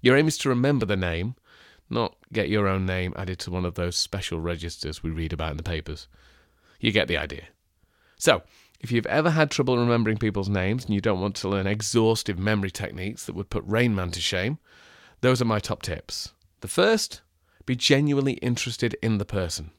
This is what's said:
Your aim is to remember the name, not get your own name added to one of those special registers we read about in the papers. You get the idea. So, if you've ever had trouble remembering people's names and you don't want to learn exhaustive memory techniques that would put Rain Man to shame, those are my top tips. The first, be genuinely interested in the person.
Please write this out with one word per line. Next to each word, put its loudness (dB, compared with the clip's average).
Your 6
aim 6
is 0
to -2
remember 2
the 0
name, -2
not -4
get 0
your 2
own 0
name -2
added -6
to -8
one -2
of -2
those -4
special -4
registers -6
we -4
read -4
about -4
in -6
the -8
papers. -6
You 2
get 4
the 0
idea. -6
So, 4
if -8
you've 2
ever 2
had 4
trouble 2
remembering 2
people's 0
names 0
and -2
you 2
don't 2
want -2
to -2
learn 0
exhaustive 2
memory 0
techniques -8
that -10
would -8
put -4
Rain 2
Man -2
to -6
shame, -2
those 4
are 2
my 2
top -6
tips. -8
The -12
first, 2
be 0
genuinely 4
interested -2
in 2
the -2
person. -4